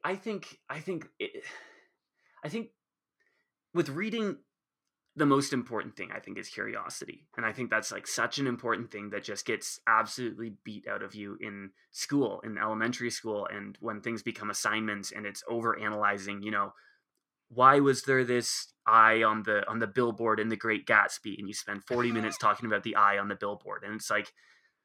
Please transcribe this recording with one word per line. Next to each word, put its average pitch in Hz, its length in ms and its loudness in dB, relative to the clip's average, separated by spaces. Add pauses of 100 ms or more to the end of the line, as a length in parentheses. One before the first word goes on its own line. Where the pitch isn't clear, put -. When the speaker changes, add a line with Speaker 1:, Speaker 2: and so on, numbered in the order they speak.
Speaker 1:
I 180 120 -2
think, 196 420 -8 (100)
I 147 120 -8
think 170 280 -6 (100)
it, - 260 -8 (1000)
I 151 40 -6
think 220 220 -8 (1040)
with 170 140 2
reading, 202 500 -2 (800)
the 147 100 6
most 139 260 6
important 117 440 -4
thing, 95 160 -10
I 101 80 -10
think, 98 180 -12
is 95 100 -10
curiosity. - 880 -8
And 117 100 -2
I 107 60 -2
think 120 180 -6
that's, 107 220 0
like, 98 140 -10
such 120 320 -2
an 139 80 0
important 117 460 -2
thing 104 180 -8
that 101 140 -8
just 101 220 -10
gets - 400 -4
absolutely 113 800 0
beat 107 240 -12
out 101 140 -4
of 101 120 -10
you 101 260 -10
in 101 320 -10 (180)
school, 120 520 -2
in 110 160 -8
elementary 113 520 -2
school, 104 360 -4
and 101 340 -10
when 107 220 -6
things 113 200 -4
become 104 280 -6
assignments 104 640 -2
and 104 140 -10
it's 101 220 -10
over 117 300 0
analyzing, 101 640 -2
you 107 100 -6
know, 101 220 -2 (720)
why 131 320 8
was 139 240 4
there 131 200 4
this - 480 0 (140)
eye 110 360 8
on 110 220 4
the, 104 240 2
on 113 120 -2
the 113 80 0
billboard 110 520 2
in 110 80 0
The 110 80 0
Great 107 300 0
Gatsby? 104 520 2
And 95 100 -10
you 104 60 -8
spend 101 300 -8
forty 120 280 2
minutes 110 260 -2
Speaker 2:
<laughs> - 0 -
Speaker 1:
talking 110 280 2
about 104 180 0
the 113 120 -2
eye 101 220 6
on 101 100 -2
the 98 80 -4
billboard. 104 480 -8
And 104 100 -8
it's 110 160 -6
like, 104 220 -2 (520)